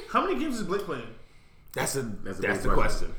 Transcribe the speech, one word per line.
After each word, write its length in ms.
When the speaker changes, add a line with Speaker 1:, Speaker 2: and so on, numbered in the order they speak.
Speaker 1:
How 160
many 140
games 180
is 60
Blake 220
playing? 220
Speaker 2:
That's 220
a, 80
Speaker 3:
That's 360
Speaker 2:
that's 220
Speaker 3:
the 80
Speaker 2:
the 0
Speaker 3:
big 80
question. 300
Speaker 2:
question. 120